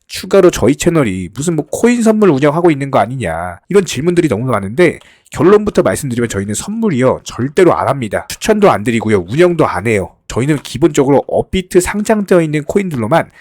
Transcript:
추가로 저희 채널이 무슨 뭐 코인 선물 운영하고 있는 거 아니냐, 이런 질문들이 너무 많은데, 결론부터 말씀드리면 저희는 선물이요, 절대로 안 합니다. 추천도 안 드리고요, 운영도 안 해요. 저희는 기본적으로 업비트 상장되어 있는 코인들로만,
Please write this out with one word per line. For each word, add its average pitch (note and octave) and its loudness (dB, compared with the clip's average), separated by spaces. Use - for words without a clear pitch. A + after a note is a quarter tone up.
추가로 F#3 2
저희 C3+ 0
채널이 A2 -2
무슨 D#3+ -4
뭐 D3 -4
코인 A#3+ 0
선물 G#3+ 4
운영하고 D3+ 2
있는 C#3 -4
거 C3+ 2
아니냐, F2+ -4
이런 F#3+ 2
질문들이 E3+ -2
너무 A#2 -2
많은데, A2 0
결론부터 G3+ 2
말씀드리면 A#2+ -2
저희는 G2 -4
선물이요, C#3+ -2
절대로 D3 2
안 F2+ -2
합니다. A2 -4
추천도 G#3 2
안 G#2 0
드리고요, G#2+ 0
운영도 D#3+ 2
안 F#2 -4
해요. G2+ -2
저희는 C#3 -2
기본적으로 C#3+ 2
업비트 F3+ 0
상장되어 G3+ -2
있는 D3+ -4
코인들로만, D3+ -2